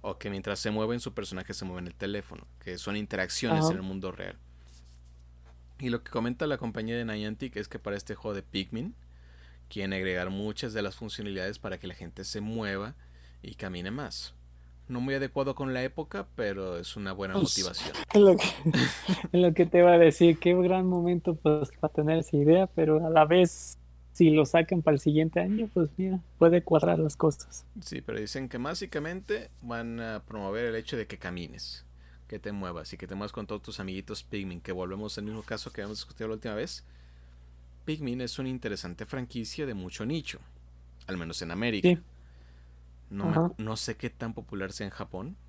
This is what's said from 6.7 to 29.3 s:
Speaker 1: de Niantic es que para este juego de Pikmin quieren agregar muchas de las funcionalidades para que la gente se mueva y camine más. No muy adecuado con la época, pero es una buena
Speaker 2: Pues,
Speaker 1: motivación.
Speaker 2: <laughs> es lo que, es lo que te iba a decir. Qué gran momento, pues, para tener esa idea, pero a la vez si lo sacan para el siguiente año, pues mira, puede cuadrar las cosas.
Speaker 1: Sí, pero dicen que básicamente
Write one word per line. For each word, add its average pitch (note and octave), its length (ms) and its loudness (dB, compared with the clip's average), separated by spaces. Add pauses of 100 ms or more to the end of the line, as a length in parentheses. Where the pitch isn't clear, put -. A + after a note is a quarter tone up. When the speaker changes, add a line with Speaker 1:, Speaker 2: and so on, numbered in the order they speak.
Speaker 1:
de A#2+ 80 -6
Niantic G#2+ 500 -8
es G#2 120 -6
que - 120 -14
para G2+ 160 -8
este G2+ 200 -10
juego G#2+ 200 -8
de F#2+ 80 -8
Pikmin A2+ 500 -8 (760)
quieren G2 240 -6
agregar F#2 360 -2
muchas G#2 440 -6
de G#2+ 80 -4
las G2 140 -6
funcionalidades G2+ 640 -8
para F#2+ 200 -8
que - 80 -12
la F2 80 -10
gente F2+ 300 -14
se G#2+ 160 -8
mueva G#2+ 540 -6 (480)
y - 120 -16
camine F#2 360 -8
más. - 420 -10 (560)
No B2 120 -6
muy C3+ 140 -2
adecuado C3+ 400 -2
con C3+ 180 -4
la B2+ 100 -2
época, D#3+ 520 -8
pero G2 440 -4
es - 180 -10
una F#2+ 160 -6
buena F#2+ 200 -4
Speaker 2:
Pues, F#3+ 100 2
Speaker 1:
motivación. - 500 -4 (100)
Speaker 2:
<laughs> - 100 -12
es G#3 80 10
lo F#3+ 160 12
que, - 100 0 (840)
es F3+ 80 6
lo F3 120 6
que F3 120 6
te F3 140 6
iba F3 140 12
a E3+ 40 10
decir. E3 420 8
Qué F3 160 4
gran F#3 320 4
momento, F3 480 2
pues, D3+ 440 2
para D3+ 140 0
tener D#3 260 2
esa D#3 180 -2
idea, E3 300 8
pero D#3 380 2
a D#3+ 40 0
la D#3 160 8
vez F3 520 4 (360)
si E3 180 8
lo D3+ 140 8
sacan E3 360 2
para D#3 140 6
el C#3 60 0
siguiente D#3+ 380 2
año, G#3 340 0
pues D#3+ 240 2
mira, F#3+ 220 -2 (180)
puede E3+ 260 8
cuadrar E3 360 4
las D#3 160 0
cosas. - 500 -2 (160)
Speaker 1:
Sí, - 200 -10
pero A2 180 -8
dicen B2 300 -8
que B2+ 80 -10
básicamente E3+ 920 -6 (120)